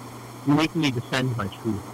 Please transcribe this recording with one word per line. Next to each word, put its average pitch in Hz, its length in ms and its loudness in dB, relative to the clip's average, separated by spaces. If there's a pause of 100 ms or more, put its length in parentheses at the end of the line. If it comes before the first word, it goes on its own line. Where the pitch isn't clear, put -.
(460)
you're 143 120 6
making 160 240 2
me 147 100 4
defend 127 460 0
my 98 100 -2
truth 101 320 -4 (140)